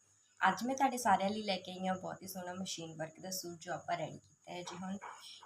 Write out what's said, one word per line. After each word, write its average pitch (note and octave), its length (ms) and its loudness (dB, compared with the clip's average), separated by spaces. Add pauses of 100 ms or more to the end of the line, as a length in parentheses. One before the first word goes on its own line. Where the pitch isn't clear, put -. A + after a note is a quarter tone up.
(400)
ਅੱਜ F#3 240 6
ਮੈਂ C4 120 2
ਤੁਹਾਡੇ B3+ 220 4
ਸਾਰਿਆਂ G3 320 6
ਲਈ G#3+ 120 -2
ਲੈ G3+ 140 2
ਕੇ F#3 160 -8
ਆਈ F#3 140 -4
ਹਾਂ F#3 80 4
ਬਹੁਤ E3 280 -4
ਹੀ F#3+ 60 -10
ਸੋਹਣਾ F3+ 260 -6
ਮਸ਼ੀਨ E3+ 420 -6
ਵਰਕ D#3 240 -6
ਦਾ F#3 100 -8
ਸੂਟ, F3 280 -6
ਜੋ F3+ 140 -6
ਆਪਾਂ D#3+ 240 0
ਰੈਡੀ D3 220 -4
ਕੀਤਾ - 340 -16
ਹੈ F3+ 100 -6
ਜੀ F3 140 -8
ਹੁਣ। F#3+ 220 -4 (480)